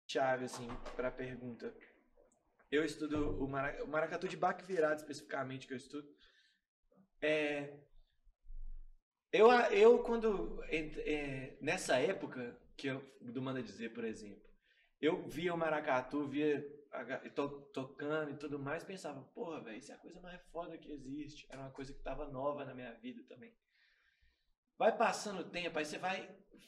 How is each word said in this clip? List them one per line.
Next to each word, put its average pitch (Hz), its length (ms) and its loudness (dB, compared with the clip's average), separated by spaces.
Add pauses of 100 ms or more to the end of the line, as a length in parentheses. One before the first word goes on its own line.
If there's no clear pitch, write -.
chave, 131 360 2
assim, 123 220 -6 (280)
pra 127 140 0
pergunta. 127 640 -8 (960)
Eu 147 160 4
estudo 147 580 0
o 135 40 0
mara-, 135 360 -2
o - 40 -8
maracatu 160 400 -2
de 180 100 -4
baque 180 280 0
virado, 156 320 2
especificamente, 135 680 -6
que 135 80 -8
eu 127 40 -6
estudo. 143 300 -10 (1120)
É, 147 520 0 (1600)
eu, 208 180 12
a-, 240 240 8
eu, 226 300 12
quando 214 680 0
ent-, 156 300 -2
é, 143 640 -4
nessa 156 360 2
época 127 580 0 (200)
que 139 120 -6
eu, 135 140 -4 (200)
do 120 200 -8
Manda 131 220 -4
Dizer, 110 300 -10
por 117 100 -6
exemplo, 104 420 -8 (560)
eu 170 260 2
via 170 260 0
o 165 40 0
maracatu, 151 680 2
via 143 380 2 (260)
a 127 120 -8
ga-, 127 260 -6
to-, 143 320 -2 (120)
tocando 147 580 -2
e - 60 -10
tudo 143 220 -6
mais, 151 240 -4
pensava, 156 380 -10 (120)
"Porra, 160 280 -6
véi, 110 160 -10
isso - 140 -14
é - 40 -14
a - 40 -20
coisa 175 200 -18
mais 175 220 -14 (100)
foda 165 260 -8
que 143 140 -14
existe." 139 580 -10
Era 135 120 -12
uma 135 100 -12
coisa 135 220 -10
que - 80 -14
tava 147 260 -6
nova 139 380 -4
na 123 80 -10
minha 123 220 -10
vida 117 320 -12
também. 117 280 -20 (1200)
Vai 208 180 6
passando 202 440 0
o 156 100 -8
tempo, 170 300 -4
aí 151 60 0
você 170 120 -8
vai, 185 320 -4 (380)